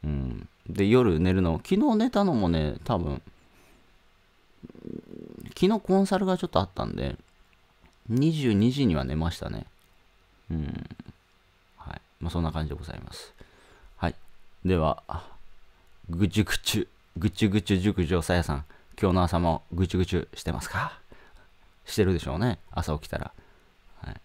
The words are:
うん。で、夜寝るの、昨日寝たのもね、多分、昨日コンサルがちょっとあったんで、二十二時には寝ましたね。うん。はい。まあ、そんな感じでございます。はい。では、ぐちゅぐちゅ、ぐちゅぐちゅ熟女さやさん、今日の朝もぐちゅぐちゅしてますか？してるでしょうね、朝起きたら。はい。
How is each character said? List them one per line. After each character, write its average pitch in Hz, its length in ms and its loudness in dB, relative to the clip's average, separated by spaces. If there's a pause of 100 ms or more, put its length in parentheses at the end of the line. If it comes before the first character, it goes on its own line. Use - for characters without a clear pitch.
う 76 40 -4
ん。 64 400 -4 (220)
で、 98 180 2
夜 110 320 6
寝 90 140 4
る 92 80 4
の、 82 160 2
昨 - 180 0
日 233 200 4
寝 226 140 2
た 202 140 2
の 185 100 2
も 101 160 2
ね、 78 340 0
多 113 140 0
分、 73 240 -4 (2250)
昨 180 120 4
日 214 120 2
コ 190 200 4
ン 196 80 4
サ 190 100 2
ル 190 80 2
が 185 120 2
ち - 80 -4
ょ - 20 -4
っ - 20 -4
と - 100 2
あ - 40 0
っ 92 100 -6
た - 100 -6
ん - 120 -6
で、 67 200 -4 (960)
二 131 220 4
十 139 220 2
二 107 180 6
時 139 140 0
に 90 100 2
は 69 80 0
寝 65 120 -4
ま 80 160 0
し - 80 -10
た - 100 -8
ね。 52 160 -8 (880)
う - 20 -4
ん。 73 360 -6 (880)
は - 160 -12
い。 - 80 -14 (180)
ま 80 80 -6
あ、 - 20 -2
そ 85 100 -2
ん 85 40 0
な 78 80 0
感 78 140 -4
じ 73 40 -6
で 71 60 -6
ご 73 80 -12
ざ - 100 -12
い - 60 -12
ま - 140 -16
す。 - 200 -18 (640)
は 85 120 0
い。 - 60 -8 (480)
で 90 140 4
は、 78 260 2 (1040)
ぐ 87 180 2
ち 107 140 2
ゅ - 20 6
ぐ - 140 -2
ち - 240 -2
ゅ、 - 60 -4 (300)
ぐ 95 120 2
ち - 180 2
ゅ - 20 6
ぐ 101 120 2
ち - 100 -2
ゅ 98 60 4
熟 92 280 2
女 85 160 2
さ 90 140 2
や 85 80 4
さ - 100 -2
ん、 69 120 -4 (360)
今 98 100 4
日 98 40 4
の 92 80 6
朝 87 160 2
も 82 240 0 (100)
ぐ 92 140 0
ち - 80 -4
ゅ - 20 4
ぐ 90 80 4
ち - 80 -6
ゅ 87 220 0
し - 80 -14
て 82 80 -4
ま 62 100 -4
す - 80 -10
か？ - 300 -4 (840)
し - 100 -10
て 107 80 4
る 92 100 4
で 85 60 0
し - 80 -8
ょ 65 80 -4
う 78 40 -4
ね、 120 200 -2 (120)
朝 80 220 -4
起 76 80 -4
き - 60 -18
た - 100 -6
ら。 73 140 -8 (680)
は - 100 -12
い。 - 140 -16